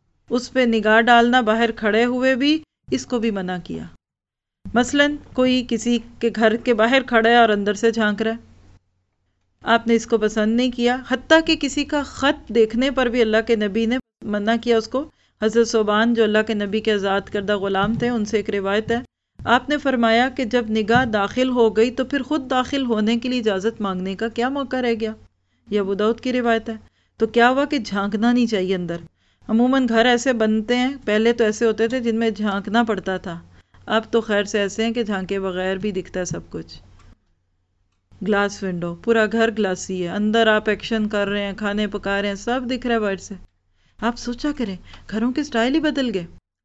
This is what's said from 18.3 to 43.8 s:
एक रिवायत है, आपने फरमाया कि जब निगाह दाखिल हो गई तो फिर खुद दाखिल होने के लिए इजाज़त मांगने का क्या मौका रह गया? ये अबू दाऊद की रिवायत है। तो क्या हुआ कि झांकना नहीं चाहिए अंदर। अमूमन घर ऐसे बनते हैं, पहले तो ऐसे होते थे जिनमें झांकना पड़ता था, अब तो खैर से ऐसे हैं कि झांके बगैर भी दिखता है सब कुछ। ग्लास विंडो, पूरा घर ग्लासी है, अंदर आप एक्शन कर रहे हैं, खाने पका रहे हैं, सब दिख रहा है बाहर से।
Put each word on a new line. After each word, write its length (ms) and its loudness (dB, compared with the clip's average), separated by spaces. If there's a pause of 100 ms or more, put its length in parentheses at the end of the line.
एक 120 -4
रिवायत 400 -2
है, 120 -2 (360)
आपने 400 0
फरमाया 520 2
कि 160 -4
जब 260 -2
निगाह 380 2
दाखिल 400 0
हो 220 4
गई 200 2
तो 140 -4
फिर 180 -4
खुद 240 -4
दाखिल 380 -2
होने 300 0
के 120 -4
लिए 120 -2
इजाज़त 420 -2
मांगने 320 -4
का 160 -4
क्या 200 -2
मौका 300 -4
रह 160 0
गया? 180 -6 (540)
ये 100 0
अबू 180 -2
दाऊद 240 0
की 120 -2
रिवायत 360 0
है। 100 -8 (420)
तो 80 2
क्या 200 4
हुआ 180 2
कि 140 -2
झांकना 520 0
नहीं 160 2
चाहिए 260 -2
अंदर। 280 -6 (460)
अमूमन 380 4
घर 220 4
ऐसे 260 2
बनते 420 0
हैं, 240 0
पहले 320 2
तो 120 0
ऐसे 220 0
होते 220 2
थे 120 -4
जिनमें 340 0
झांकना 500 0
पड़ता 360 -4
था, 200 -10 (480)
अब 240 0
तो 100 2
खैर 240 0
से 140 -2
ऐसे 240 -2
हैं 100 -2
कि 100 -2
झांके 360 -4
बगैर 380 -4
भी 140 -4
दिखता 280 -6
है 60 -4
सब 240 -10
कुछ। 280 -14 (1400)
ग्लास 440 -2
विंडो, 280 -6 (120)
पूरा 220 2
घर 260 0
ग्लासी 480 -4
है, 100 -4
अंदर 380 2
आप 200 2
एक्शन 400 -2
कर 200 -2
रहे 140 -2
हैं, 140 -6
खाने 320 -2
पका 320 -4
रहे 100 -2
हैं, 80 -6
सब 280 -4
दिख 200 -6
रहा 80 0
है 60 0
बाहर 180 -2
से। 180 -14 (640)